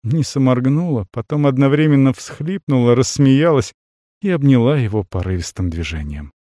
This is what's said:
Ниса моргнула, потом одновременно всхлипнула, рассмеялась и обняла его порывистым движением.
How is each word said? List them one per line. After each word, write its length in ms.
Ниса 380
моргнула, 720
потом 340
одновременно 680
всхлипнула, 840
рассмеялась 760
и 80
обняла 480
его 280
порывистым 680
движением. 720